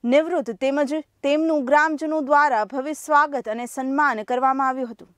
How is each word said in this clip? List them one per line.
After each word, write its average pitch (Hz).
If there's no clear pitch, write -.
નિવૃત્ત 294
તેમજ 277
તેમનું 302
ગ્રામજનો 311
દ્વારા 285
ભવ્ય 269
સ્વાગત 294
અને 240
સન્માન 262
કરવામાં 262
આવ્યું 254
હતું. -